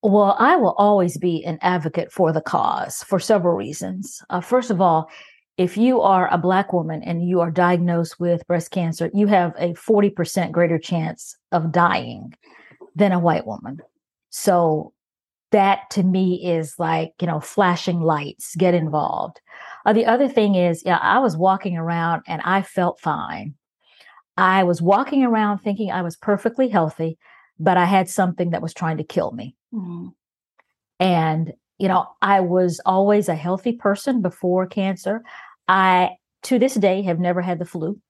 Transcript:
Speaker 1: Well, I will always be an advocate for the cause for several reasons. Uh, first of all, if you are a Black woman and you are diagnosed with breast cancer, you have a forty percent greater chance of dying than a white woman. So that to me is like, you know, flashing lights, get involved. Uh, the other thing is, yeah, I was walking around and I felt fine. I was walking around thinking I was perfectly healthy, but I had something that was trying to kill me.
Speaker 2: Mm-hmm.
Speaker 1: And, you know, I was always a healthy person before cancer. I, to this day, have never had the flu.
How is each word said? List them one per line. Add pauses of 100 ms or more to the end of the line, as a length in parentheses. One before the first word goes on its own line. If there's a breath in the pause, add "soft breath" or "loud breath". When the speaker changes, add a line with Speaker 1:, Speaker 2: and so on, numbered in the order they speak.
Speaker 1:
Well,
I
will
always
be
an
advocate
for
the
cause
for
several
reasons.
Uh,
first
of
all, (460 loud breath)
if
you
are
a
Black
woman
and
you
are
diagnosed
with
breast
cancer,
you
have
a
forty
percent
greater
chance (140)
of
dying (600 loud breath)
than
a
white
woman. (520)
So (580)
that
to
me
is
like,
you
know,
flashing
lights,
get
involved. (460 loud breath)
Uh,
the
other
thing
is,
yeah,
I
was
walking
around
and
I
felt
fine. (840 soft breath)
I
was
walking
around
thinking
I
was
perfectly
healthy, (400 soft breath)
but
I
had
something
that
was
trying
to
kill
me. (180)
Speaker 2:
Mm-hmm. (920)
Speaker 1:
And, (260)
you
know, (140)
I
was
always
a
healthy
person
before
cancer. (440 loud breath)
I, (280)
to
this
day,
have
never
had
the
flu.